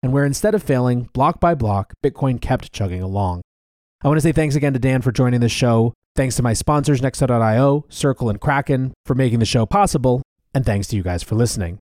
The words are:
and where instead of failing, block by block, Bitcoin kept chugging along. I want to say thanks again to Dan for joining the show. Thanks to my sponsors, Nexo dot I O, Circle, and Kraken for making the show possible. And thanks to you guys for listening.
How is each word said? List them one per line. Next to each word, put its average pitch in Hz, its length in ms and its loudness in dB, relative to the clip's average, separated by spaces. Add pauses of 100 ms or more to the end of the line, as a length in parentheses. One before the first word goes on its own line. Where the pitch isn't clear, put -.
and 127 80 0
where 143 140 2
instead 202 300 0
of 208 80 -2
failing, 123 400 0 (100)
block 143 260 0
by 170 140 4
block, 104 400 -2 (100)
Bitcoin 131 380 0
kept - 320 -4
chugging 92 300 -4
along. 92 380 -4 (640)
I - 40 2
want 151 100 4
to 151 40 0
say 160 100 2
thanks 151 240 0
again 143 180 0
to 127 60 -2
Dan 131 240 0
for 131 80 0
joining 123 300 2
the 120 60 2
show. 117 460 2 (220)
Thanks 131 220 0
to - 40 0
my 120 120 2
sponsors, 147 480 0
Nexo 131 260 -2
dot 120 160 2
I 110 160 2
O, 139 280 2
Circle, 131 420 -2
and 104 120 -4
Kraken 135 540 -2 (100)
for - 80 -2
making 123 240 2
the 113 80 2
show 113 220 0
possible. 131 560 2 (320)
And 123 100 0
thanks 101 220 -2
to - 80 -4
you 95 80 -2
guys 90 180 -4
for - 140 -6
listening. 107 460 -2